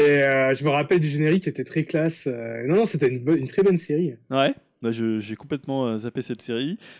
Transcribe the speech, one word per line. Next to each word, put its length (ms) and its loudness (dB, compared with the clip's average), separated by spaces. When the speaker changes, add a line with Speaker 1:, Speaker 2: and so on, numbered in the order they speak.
Speaker 1:
euh, 300 2
je 100 -6
me 60 2
rappelle 300 2
du 80 0
générique 360 0
qui 60 -4
était 140 -6
très 220 -2
classe, 460 -2
euh, 360 -8
non, 100 2
non, 80 4
c'était 240 2
une 140 -4
bo-, 120 2
une 120 0
très 160 0
bonne 140 4
série. 360 -2
Speaker 2:
Ouais. 240 2
Bah, 80 0
je, 300 -2
j'ai 160 -8
complètement, 500 -4
euh, 120 -2
zappé 220 -8
cette 220 -8
série. 340 -4